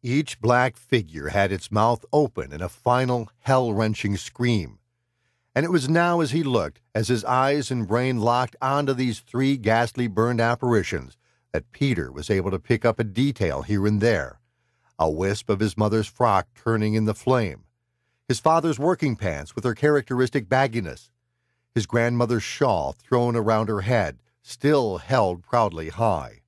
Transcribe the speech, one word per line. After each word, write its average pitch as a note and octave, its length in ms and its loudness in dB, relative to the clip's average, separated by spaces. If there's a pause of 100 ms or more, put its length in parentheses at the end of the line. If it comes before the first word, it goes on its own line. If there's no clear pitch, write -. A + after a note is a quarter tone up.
Each C3+ 360 -2
black B2 380 2
figure D#2 520 -4
had G2 220 2
its - 200 -6
mouth A2+ 420 2
open A2 400 0
in D#2 80 -8
a F#2 80 -6
final B2 600 -2 (100)
hell-wrenching A2 800 0
scream. G2 600 -2 (800)
And D3 100 2
it F3 60 -4
was C#3+ 180 0
now E3+ 300 2
as C#3+ 120 0
he D#3+ 120 0
looked, A2 380 -2 (120)
as G#2+ 140 -2
his A2+ 180 0
eyes C3 460 0
and A#2 160 -2
brain B2 320 0
locked A#2+ 420 0
onto C3+ 320 0
these B2 260 -2
three C3+ 380 -2
ghastly A#2 500 0
burned A2+ 340 0
apparitions, A2+ 760 0 (360)
that - 180 -6
Peter F#2 400 -2
was D2 180 -12
able F#2+ 220 0
to F#2 80 -4
pick - 260 -2
up A#2 140 2
a A#2 40 -2
detail G2 600 -2
here G2+ 240 0
and G#2 140 2
there. F#2+ 380 0 (600)
A D#2+ 100 2
wisp F#2+ 400 -2
of G2+ 100 0
his G#2 180 -2
mother's G#2+ 300 0
frock G#2 460 2
turning G#2+ 400 -2
in A2 120 0
the G#2+ 80 0
flame, G2+ 500 -2 (640)
his B2+ 120 -2
father's D#3+ 400 2
working D3+ 360 0
pants D2+ 400 -6
with G#2+ 80 -8
their A#2+ 120 0
characteristic C3 720 0
bagginess, A#2 600 -2 (640)
his G#2+ 120 -2
grandmother's A#2+ 580 0
shawl F2+ 500 -2
thrown A#2+ 420 0
around A2 340 0
her G#2 120 -4
head, G2+ 380 -2 (220)
still C3 560 0
held F#2 460 0
proudly E2+ 460 -2
high. D#2 580 -4